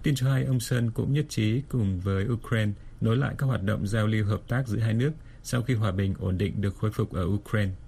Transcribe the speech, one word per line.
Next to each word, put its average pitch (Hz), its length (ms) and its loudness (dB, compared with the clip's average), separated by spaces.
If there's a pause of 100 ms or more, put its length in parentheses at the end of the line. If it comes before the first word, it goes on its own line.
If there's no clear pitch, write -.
Tin 151 120 4
cho 131 180 2
hay, 131 120 2
ông 127 160 2
Sơn 117 340 0
cũng 123 180 0
nhất 151 160 2
trí 113 400 2
cùng 98 320 0
với 98 280 0
Ukraine 110 440 0 (280)
nối 113 160 4
lại 127 220 0
các 139 80 0
hoạt 110 160 0
động 101 240 0
giao 107 200 2
lưu 107 200 2
hợp 104 220 0
tác 127 180 0
giữa 127 120 0
hai 110 160 2
nước 135 180 2 (300)
sau 120 200 -2
khi 123 120 0
hòa 107 180 0
bình 95 280 0
ổn 95 180 0
định 101 220 0
được 101 160 -2
khôi 107 160 0
phục 107 200 -2
ở 90 120 -2
Ukraine. 101 480 0 (160)